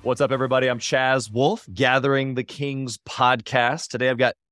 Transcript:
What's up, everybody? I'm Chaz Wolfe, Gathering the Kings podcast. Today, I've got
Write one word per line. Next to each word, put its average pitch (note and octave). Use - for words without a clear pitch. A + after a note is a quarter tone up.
What's B2
up, C3
everybody? C3
I'm A#2+
Chaz C3
Wolfe, C#3
Gathering C3+
the B2
Kings C3+
podcast. B2+
Today, B2+
I've B2+
got B2